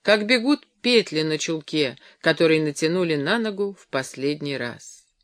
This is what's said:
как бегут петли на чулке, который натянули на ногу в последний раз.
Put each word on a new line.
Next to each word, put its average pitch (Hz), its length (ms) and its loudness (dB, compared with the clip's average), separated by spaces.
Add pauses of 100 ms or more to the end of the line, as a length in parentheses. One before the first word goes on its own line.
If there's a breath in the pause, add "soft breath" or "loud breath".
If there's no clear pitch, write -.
как 208 240 2
бегут 254 400 0 (160)
петли 202 420 2
на 156 140 -2
чулке, 156 600 -4 (240 soft breath)
который 160 400 4
натянули 160 540 0
на 151 220 0
ногу 202 400 -4
в - 120 -20
последний 139 640 -4
раз. 120 480 -10 (200)